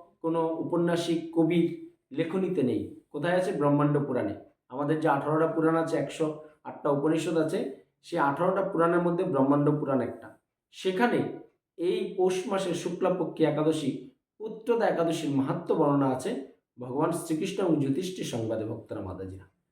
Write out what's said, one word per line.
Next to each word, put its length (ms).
কোনো 260
ঔপন্যাসিক 880
কবির 560
লেখনীতে 520
নেই। 320
কোথায় 280
আছে? 140
ব্রহ্মাণ্ড 540
পুরাণে। 300
আমাদের 300
যে 80
আঠারোটা 400
পুরাণ 280
আছে, 220
একশো 460
আটটা 260
উপনিষদ 480
আছে, 480
সেই 180
আঠারোটা 420
পুরাণের 400
মধ্যে 220
ব্রহ্মাণ্ড 560
পুরাণ 220
একটা। 360
সেখানে 500
এই 400
পৌষ 300
মাসের 260
শুক্লাপক্ষী 680
একাদশী, 680
পুত্রদা 500
একাদশীর 420
মাহাত্ম্য 460
বর্ণনা 300
আছে 460
ভগবান 320
শ্রীকৃষ্ণ 520
এবং 180
যুধিষ্ঠির 440
সংবাদে, 400
ভক্তরা 360
মাতাজিরা। 420